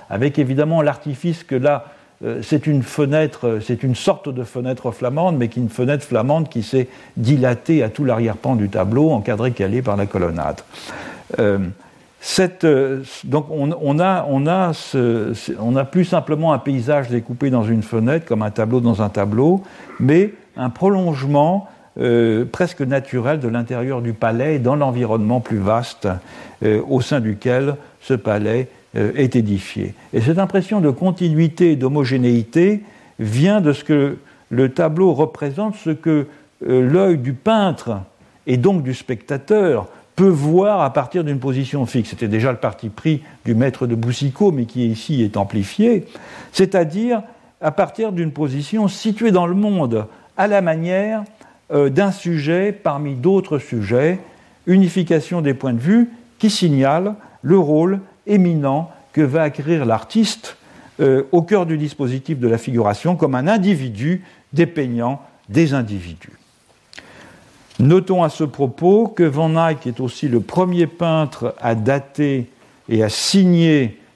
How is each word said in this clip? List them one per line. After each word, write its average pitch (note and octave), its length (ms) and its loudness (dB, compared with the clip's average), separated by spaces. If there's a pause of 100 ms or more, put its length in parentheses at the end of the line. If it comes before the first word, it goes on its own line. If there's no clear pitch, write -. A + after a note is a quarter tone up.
(100)
avec C3+ 280 -2
évidemment D3 440 0
l'artifice D3 640 -4
que - 100 -6
là, C#3 320 0 (380)
euh, A#2 180 -6
c'est C#3 240 -2
une C#3+ 160 2
fenêtre, D3 640 -2
euh, A2+ 140 0
c'est A#2 220 -4
une B2+ 120 0
sorte - 340 -2
de B2+ 140 -6
fenêtre B2 480 -6
flamande, D3 460 -2
mais A#2+ 120 0
qui B2 120 -6
est - 20 -2
une A#2+ 60 0
fenêtre C3+ 360 -2
flamande C#3+ 440 0
qui A#2 140 -6
s'est B2+ 260 -2 (280)
dilatée B2+ 640 2
à A2 60 0
tout C#3+ 160 -6
l'arrière-plan A#2 520 0
du G#2 120 0
tableau, A2 420 2
encadrée, A#2 420 -2
calée G#2 300 -2
par A2 140 -2
la G2+ 100 -2
colonnade. E2 560 -4 (760)
Euh, G2+ 200 2 (600)
cette, F3+ 440 -2
euh, C3+ 380 2 (220)
donc C#3 260 -2
on, D3 200 -2 (100)
on D3 200 0
a, F3+ 280 0
on C#3 180 0
a F3+ 260 0
ce, A#2 640 -2
ce, - 260 -10
on A#2 120 -2
n'a C3+ 120 0
plus F3+ 200 0
simplement D#3 480 0
un C3+ 60 0
paysage C3 500 -2
découpé A#2+ 420 -2
dans B2 140 2
une A2 180 0
fenêtre, A#2+ 440 -2
comme A2 160 -2
un G#2+ 80 -4
tableau A2+ 300 0
dans A#2 220 2
un G#2 60 0
tableau, A2+ 540 0 (380)
mais E3+ 320 4 (240)
un B2+ 140 -4
prolongement, E3+ 1000 0 (320)
euh, A#2 440 2
presque D#3 360 -4
naturel C3+ 580 -2
de B2 100 -4
l'intérieur A#2+ 520 -4
du A#2 140 -4
palais, B2 440 0
dans B2 180 0
l'environnement A#2+ 640 0
plus A2+ 180 -4
vaste, G#2+ 500 -2 (540)
euh, G#2+ 260 2
au C3+ 120 0
sein C3+ 200 -2
duquel B2 540 -2 (260)
ce - 140 -2
palais, G#2+ 540 -2 (280)
euh, G#2+ 180 0
est C3 220 2
édifié. G2+ 580 -2 (180)
Et - 80 0
cette D3+ 180 0
impression G3 420 0
de D3+ 100 2
continuité E3 800 2
et D3 40 2
d'homogénéité C3 1080 2 (360)
vient C3+ 420 2
de D3+ 120 2
ce C3+ 120 -6
que C#3+ 320 2 (320)
le C3 240 2
tableau E3+ 400 2
représente, D#3 640 -2
ce E3 160 -6
que, D#3 380 0 (380)
euh, B2+ 220 2
l'œil F3+ 300 4
du C3 140 -4
peintre E3 680 0 (460)
et B2+ 100 2
donc F3 260 2
du C3 120 -4
spectateur C3+ 920 -2 (260)
peut F#3+ 140 6
voir F3+ 540 4
à C3+ 100 0
partir C#3+ 320 -2
d'une C#3+ 140 -2
position C3 480 -2
fixe. A#2 240 -2
C'était - 180 -6
déjà A2+ 240 0
le A#2+ 60 -6
parti A2 320 -6
pris D3+ 320 -2 (220)
du A#2 100 0
maître B2+ 320 0
de A#2 80 -2
Boucicaut, B2+ 580 0
mais B2+ 140 -2
qui A#2+ 200 -4
ici A2+ 360 -2
est G2+ 140 -2
amplifié, A2 680 0 (460)
c'est-à-dire F#3+ 680 0 (380)
à D#3+ 100 -2
partir G3+ 420 -2
d'une E3+ 200 -2
position D3 560 -2
située A3 420 -2
dans F3+ 160 4
le F3 80 0
monde, D#3+ 520 0 (300)
à G3 100 2
la G3+ 140 4
manière, F#3 640 -2 (480)
euh, C#3+ 160 4
d'un F#3 240 2
sujet F3 600 -2
parmi D3 420 -4
d'autres E3 440 0
sujets, B2 600 0 (480)
unification F3 760 2
des C#3+ 140 0
points B2+ 180 -4
de A#2+ 60 0
vue A3 320 4 (280)
qui A3 120 2
signale E3 640 2 (260)
le E3 180 4
rôle E3+ 420 2 (260)
éminent E3 640 2 (240)
que D#3 80 2
va D3 200 2
acquérir D3 440 -2
l'artiste, - 720 -2 (420)
euh, C3+ 220 4 (100)
au F3 80 4
cœur F3+ 240 2
du D#3+ 140 -2
dispositif C#3 600 -4
de A#2+ 100 2
la A2+ 100 2
figuration A#2 580 0
comme C#3+ 180 0
un B2+ 140 0
individu F3 760 0 (300)
dépeignant C3+ 680 0 (260)
des C#3 240 2
individus. G2+ 640 -6 (1400)
Notons F3+ 420 4
à D#3+ 60 2
ce D#3 160 -6
propos E3 640 2
que A3 140 0
Van D#3+ 340 2 (120)
Eyck D3+ 180 -4
est B2 120 -6
aussi C3 300 -4
le A#2+ 120 2
premier F3 460 0
peintre D#3 720 -2
à A#2 140 0
dater C3+ 760 -2 (380)
et A2 140 2
à G#2+ 60 2
signer E3 880 2 (180)